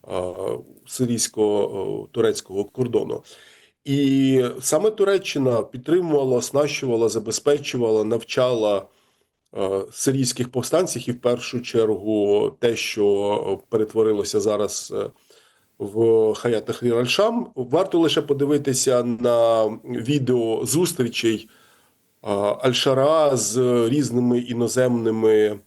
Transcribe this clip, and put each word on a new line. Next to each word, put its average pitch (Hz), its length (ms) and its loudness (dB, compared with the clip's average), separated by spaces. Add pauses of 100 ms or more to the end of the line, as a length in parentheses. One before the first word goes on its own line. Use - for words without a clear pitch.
а, 92 240 -6 (560)
сирійсько-, 104 1160 -2
е, - 60 -20
турецького 104 540 -2
кордону. - 580 -4 (640)
І 135 580 2 (180)
саме 180 300 0
Туреччина 147 720 0
підтримувала, 143 760 0
оснащувала, 123 720 0
забезпечувала, 113 960 0
навчала, 110 800 0 (720)
е, 98 240 -2 (100)
сирійських 131 600 -2
повстанців, 156 580 -2
і - 20 -6
в 120 100 -8
першу 123 400 -2
чергу 107 960 0
те, 117 160 0
що, 101 880 0
е, - 80 -20
перетворилося 110 680 0
зараз, 104 560 -2
е, 101 140 -4 (720)
в 110 540 2
Хаят 110 320 -2
Тахрір 120 300 -2
Аль-Шам. 196 500 0 (100)
Варто 160 440 0
лише 160 220 2
подивитися 139 840 0
на 117 640 2 (200)
відео 120 800 0
зустрічей, 120 840 -2 (760)
е, 107 140 -8
Аль-Шара 135 1000 2
з 110 200 -2 (320)
різними 123 500 0
іноземними 113 1300 2